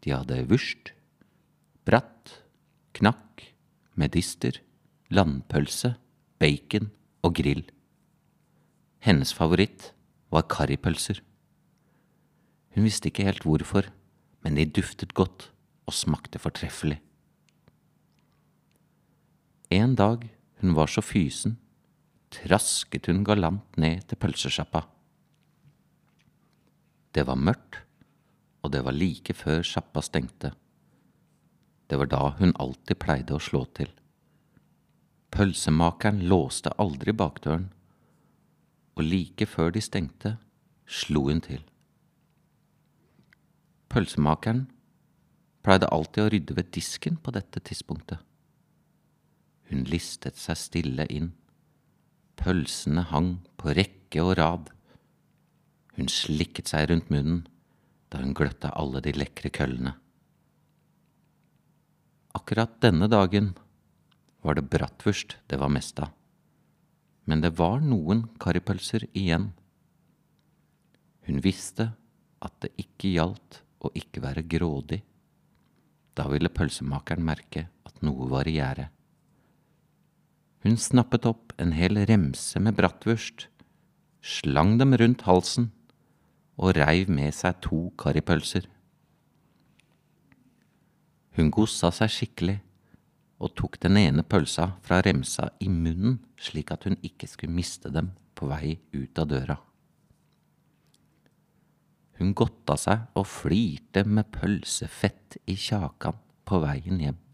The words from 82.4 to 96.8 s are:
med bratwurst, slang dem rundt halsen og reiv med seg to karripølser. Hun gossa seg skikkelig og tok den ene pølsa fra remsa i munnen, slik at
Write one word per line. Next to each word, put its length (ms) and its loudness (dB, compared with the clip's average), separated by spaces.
med 200 2
bratwurst, 720 0
slang 560 2
dem 160 6
rundt 320 4
halsen 460 4
og 160 6
reiv 320 4
med 240 0
seg 320 -2
to 220 -2
karripølser. 640 0
Hun 160 4
gossa 400 2
seg 160 0
skikkelig 460 -4
og 160 -6
tok 300 -6
den 160 6
ene 260 4
pølsa 460 0
fra 240 2
remsa 460 -2
i 80 -4
munnen, 480 0
slik 400 -10
at 140 -6